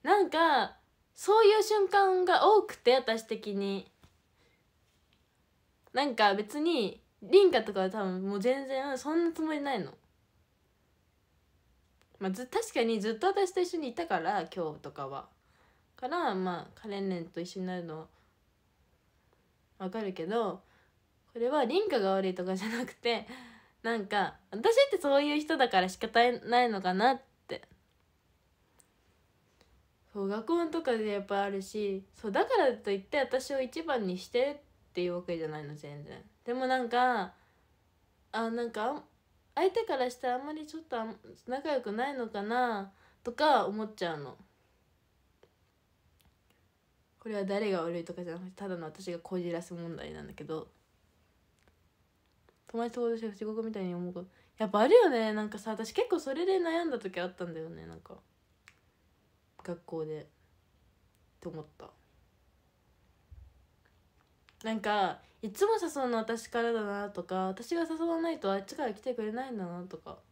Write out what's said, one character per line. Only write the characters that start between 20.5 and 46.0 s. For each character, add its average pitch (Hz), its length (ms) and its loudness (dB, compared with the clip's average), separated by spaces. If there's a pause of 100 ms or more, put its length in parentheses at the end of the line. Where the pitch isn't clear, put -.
こ 233 60 -10
れ 233 100 0
は 285 160 4
凛 381 240 2
花 262 120 2
が 190 120 2
悪 190 160 2
い 185 60 -2
と 180 100 -6
か 190 120 -2
じ 190 80 -6
ゃ 220 40 -4
な 233 160 -2
く - 80 -10
て、 233 340 -4 (560)
な 233 140 -2
ん 196 100 -4
か、 196 300 0 (140)
私 320 240 4 (120)
っ 554 40 -8
て 381 100 2
そ 277 160 4
う 285 60 8
い 294 140 2
う 302 40 2
人 320 160 -2
だ 254 120 4
か 190 120 6
ら 185 80 2
仕 185 100 -8
方 226 220 2 (260)
な 240 180 6
い 240 40 2
の 196 140 -2
か 185 120 0
な 233 180 6
っ 254 80 -2 (280)
て。 - 140 -10 (2500)
そ 202 120 -4
う、 196 40 -2
学 226 180 -4
校 339 200 2
と 330 160 -2
か 247 140 2
で 214 100 -2
や 202 140 -2
っ - 40 -10
ぱ 202 180 0
あ 196 80 -2
る 196 120 -4
し、 196 420 -4 (160)
そ 220 80 -6
う、 196 40 -4
だ 330 120 2
か 494 120 2
ら 277 160 4
と - 180 -6
い 196 60 0
っ 190 60 -6
て 294 160 -2
私 262 360 -2
を 269 60 0
一 262 220 -6
番 262 240 0
に 180 120 -4
し - 100 -14
て 285 340 0 (280)
っ - 20 -20
て 180 120 -2
い 175 40 0
う 175 80 -4
わ 180 60 -6
け 175 160 -6
じ 160 60 -4
ゃ 156 40 -6
な 151 120 -8
い 147 40 -12
の、 147 120 -12
全 147 280 -14
然。 - 180 -16 (220)
で 240 80 -6
も 262 140 -2
な 254 160 2
ん 233 60 -4
か、 240 440 2 (1000)
あ、 226 180 -2
な 233 140 -4
ん 226 60 -6
か、 220 160 -4
あ 269 60 0
ん-、 294 120 -10 (500)
相 359 160 4
手 453 140 -2
か 320 120 -2
ら 254 140 0
し 247 60 -14
た 254 120 -4
ら 247 80 0
あ - 20 -4
ん 277 80 -8
ま 302 60 -8
り 311 140 -10
ち 320 100 -16
ょ 320 40 -10
っ - 40 -20
と 240 140 -6
あ 220 60 -4
ん-、 220 120 -10 (300)
仲 277 260 -4
良 262 80 2
く 208 120 -6
な 240 160 -2
い 285 60 -6
の 233 140 -6
か 208 140 -6
な 220 480 0 (320)
と 240 100 -6
か 262 340 4
思 214 180 -4
っ 214 100 -12
ち 180 120 -4
ゃ 165 80 -2
う 147 60 -8
の。 135 160 -14 (2750)